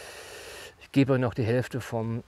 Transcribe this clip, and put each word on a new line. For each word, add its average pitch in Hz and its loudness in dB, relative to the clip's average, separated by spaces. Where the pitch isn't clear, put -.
Ich - -20
gebe 135 6
noch 123 2
die 117 0
Hälfte 120 2
vom 113 -2